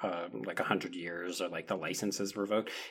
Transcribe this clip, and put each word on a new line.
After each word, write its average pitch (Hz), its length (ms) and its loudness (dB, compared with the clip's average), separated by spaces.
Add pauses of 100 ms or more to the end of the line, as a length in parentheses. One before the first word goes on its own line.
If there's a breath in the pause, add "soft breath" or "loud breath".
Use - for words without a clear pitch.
uh, 87 280 0 (160)
like, 85 160 0
a - 20 4
hundred 92 320 2
years 87 460 -2
or, 87 80 0
like, 82 180 -4
the 104 80 2
license 92 460 0
is 98 160 -2
revoked, 107 320 2 (220 loud breath)